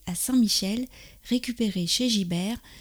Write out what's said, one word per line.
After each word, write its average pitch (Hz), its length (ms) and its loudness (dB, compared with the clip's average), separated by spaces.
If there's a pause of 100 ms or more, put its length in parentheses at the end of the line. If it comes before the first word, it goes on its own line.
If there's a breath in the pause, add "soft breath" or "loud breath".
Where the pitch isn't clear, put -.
à 180 100 -4
Saint-Michel, 233 720 2 (360 loud breath)
récupérer 226 640 0
chez 247 200 0
Gibert 196 540 0 (200 loud breath)